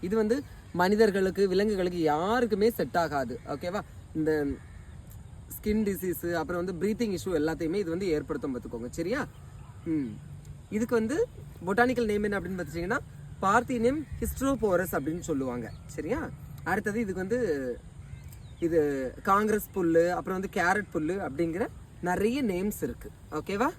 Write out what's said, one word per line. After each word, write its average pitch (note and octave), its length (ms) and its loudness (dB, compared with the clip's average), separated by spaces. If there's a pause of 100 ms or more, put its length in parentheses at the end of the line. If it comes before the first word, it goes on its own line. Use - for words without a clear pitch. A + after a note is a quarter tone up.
இது F#3 160 0
வந்து A3+ 260 4 (300)
மனிதர்களுக்கு, F#3+ 760 6
விலங்குகளுக்கு F#3 520 2
யாருக்குமே G3 680 4
செட் F3 260 -2
ஆகாது. C#3 500 0
ஓகேவா? F3 340 -4 (340)
இந்த D#3 320 2 (1000)
ஸ்கின் G#3+ 360 2
டிசீஸ், F3+ 480 -2
அப்புறம் F3 320 0
வந்து F3+ 220 -2
பிரீத்திங் A3 220 0
இஷ்யூ F#3 200 -2
எல்லாத்தையுமே D#3+ 460 0
இது G3 160 0
வந்து F#3 160 -2
ஏற்படுத்தும் C#3+ 540 -2
பார்த்துக்கோங்க. A2+ 300 -8
சரியா? F#3+ 360 -2 (580)
ம். D3+ 240 0 (640)
இதுக்கு A3+ 240 0
வந்து B3+ 340 2 (380)
பொட்டானிக்கல் A#3+ 380 4
நேம் G#3 180 2
என்ன G3+ 180 0
அப்படின்னு F#3 240 -4
பார்த்துட்டீங்கன்னா, E3+ 340 -2 (440)
பார்த்தீனியம் A#3+ 600 4 (160)
ஹிஸ்டோபோரஸ் G#3+ 760 0
அப்படின்னு D#3+ 260 -2
சொல்லுவாங்க. B2+ 500 -4 (160)
சரியா? D#3+ 420 -4 (360)
அடுத்தது G3+ 360 0
இதுக்கு F#3+ 200 -2
வந்து F3+ 580 0 (800)
இது D3 640 2
காங்கிரஸ் G#3 520 4
புல்லு, E3+ 360 6
அப்புறம் F#3 300 -2
வந்து F#3+ 220 -2
கேரட் F#3 340 2
புல்லு E3+ 320 -2
அப்படிங்கிற E3 380 0 (360)
நிறைய G3+ 420 2
நேம்ஸ் G3 380 0
இருக்கு. - 280 -6 (200)
ஓகேவா? G3 380 0 (100)